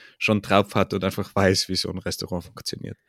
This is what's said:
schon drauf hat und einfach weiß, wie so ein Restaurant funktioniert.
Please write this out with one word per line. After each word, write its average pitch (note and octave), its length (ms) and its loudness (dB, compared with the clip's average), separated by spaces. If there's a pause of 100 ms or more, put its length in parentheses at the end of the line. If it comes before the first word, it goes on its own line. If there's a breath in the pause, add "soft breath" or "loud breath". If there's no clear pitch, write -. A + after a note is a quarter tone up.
(180 soft breath)
schon G#2 220 2
drauf G2+ 360 2
hat G2 180 2
und F#2+ 80 -2
einfach G2 320 -4
weiß, F#2+ 340 4
wie F#2 60 -4
so F2+ 160 -4
ein F2+ 80 -8
Restaurant - 460 -8
funktioniert. - 520 -12 (120)